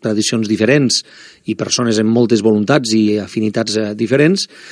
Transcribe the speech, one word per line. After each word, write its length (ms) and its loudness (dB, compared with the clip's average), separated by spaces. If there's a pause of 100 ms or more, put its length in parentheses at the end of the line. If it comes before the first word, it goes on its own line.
tradicions 480 -2
diferents 540 2 (420)
i 100 -6
persones 460 -2
amb 80 0
moltes 320 2
voluntats 560 0
i 240 2
afinitats, 560 -4
eh, 180 -4
diferents, 540 0 (240)